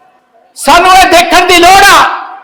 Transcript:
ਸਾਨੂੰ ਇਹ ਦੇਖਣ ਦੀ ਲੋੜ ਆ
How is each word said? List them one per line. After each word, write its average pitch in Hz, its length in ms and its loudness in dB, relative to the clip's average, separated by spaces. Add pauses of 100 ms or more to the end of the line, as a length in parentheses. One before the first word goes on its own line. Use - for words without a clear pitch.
(560)
ਸਾਨੂੰ 349 360 0
ਇਹ 370 140 2
ਦੇਖਣ 349 400 0
ਦੀ 359 120 0
ਲੋੜ 381 260 2
ਆ 359 180 0 (420)